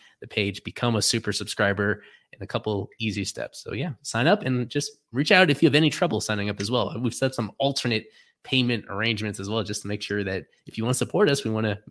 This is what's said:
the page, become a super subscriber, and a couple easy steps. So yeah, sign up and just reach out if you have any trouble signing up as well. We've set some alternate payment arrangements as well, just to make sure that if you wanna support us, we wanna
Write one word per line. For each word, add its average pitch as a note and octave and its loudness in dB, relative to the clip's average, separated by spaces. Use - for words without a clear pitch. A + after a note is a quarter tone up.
the - -16
page, G2+ -2
become A#2 0
a G2+ 2
super A2 0
subscriber, G2+ 0
and - -14
a G2 -10
couple G#2 -2
easy G2+ -2
steps. - -8
So - -10
yeah, C3 -6
sign B2 0
up G#3 4
and B2 0
just - -4
reach C#3 2
out F#3 8
if C#3+ 4
you D#3+ 8
have C3 6
any D#3 6
trouble C#3 0
signing G#2 -2
up G2+ -4
as G#2 -2
well. A#2+ 0
We've A#2+ -2
set C3 0
some G#2 -4
alternate B2+ 0
payment B2 2
arrangements G#2 -2
as G2+ -4
well, A2+ 0
just G#2 -6
to G2+ -6
make G#2 -4
sure G2+ -4
that F#2+ -6
if - -10
you A2 -2
wanna B2+ 0
support E3 2
us, C#3+ 0
we A2 -2
wanna A2 -2